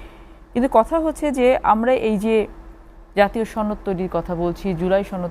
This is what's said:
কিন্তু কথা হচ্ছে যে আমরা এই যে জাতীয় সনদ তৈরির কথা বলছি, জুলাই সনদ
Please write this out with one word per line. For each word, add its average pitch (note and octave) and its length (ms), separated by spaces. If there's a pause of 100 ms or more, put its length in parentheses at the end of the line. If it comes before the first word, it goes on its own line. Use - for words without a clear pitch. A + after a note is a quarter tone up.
(520)
কিন্তু A#3+ 200
কথা A#3 260
হচ্ছে D#4 320
যে B3+ 320
আমরা A3+ 300
এই A3 260
যে G#3+ 280 (680)
জাতীয় G3+ 280
সনদ G#3+ 400
তৈরির F#3 280
কথা E3+ 220
বলছি, F3 400
জুলাই F#3 300
সনদ F3+ 260